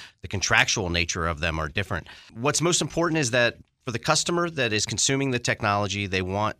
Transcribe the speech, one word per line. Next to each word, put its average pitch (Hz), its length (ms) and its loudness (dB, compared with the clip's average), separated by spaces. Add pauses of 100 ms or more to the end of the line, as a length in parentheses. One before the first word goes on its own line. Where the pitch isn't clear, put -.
(200)
the - 80 -12
contractual 110 600 2
nature 85 360 0
of 80 140 -2
them 80 180 -2
are 78 100 -2
different. 92 400 -4 (260)
What's 127 260 0
most 175 220 2
important 160 360 0
is 127 120 0
that 120 260 4 (300)
for 120 60 -4
the 113 60 -4
customer 175 520 0
that 127 240 0
is 107 100 0
consuming 135 460 0
the 123 80 0
technology, 101 680 0
they 92 140 -2
want 98 400 -2